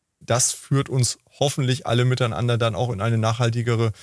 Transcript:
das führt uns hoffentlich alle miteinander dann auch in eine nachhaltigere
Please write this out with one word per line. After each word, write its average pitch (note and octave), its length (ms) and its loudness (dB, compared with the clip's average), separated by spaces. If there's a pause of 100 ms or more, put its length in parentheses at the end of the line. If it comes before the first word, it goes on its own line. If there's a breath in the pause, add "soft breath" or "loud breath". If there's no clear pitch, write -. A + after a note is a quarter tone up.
(200)
das - 320 0
führt - 380 -2
uns B2+ 280 -2 (220)
hoffentlich C3+ 480 0
alle B2 160 2
miteinander A#2+ 540 0
dann A2+ 180 0
auch A#2+ 140 -2
in G2+ 100 -6
eine A2+ 180 0
nachhaltigere A2+ 840 0